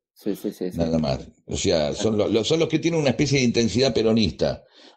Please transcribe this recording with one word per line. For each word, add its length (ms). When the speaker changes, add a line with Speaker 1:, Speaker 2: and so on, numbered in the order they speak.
Speaker 1:
Sí, 200
sí, 180
sí, 200
sí. 60
Speaker 2:
Nada 200
más. 300
O 100
sea, 380
son 220
Speaker 1:
Claro. 120
Speaker 2:
lo-, 120
lo-, 40
son 160
los 80
que 120
tienen 200
una 100
especie 280
de 60
intensidad 500
peronista, 720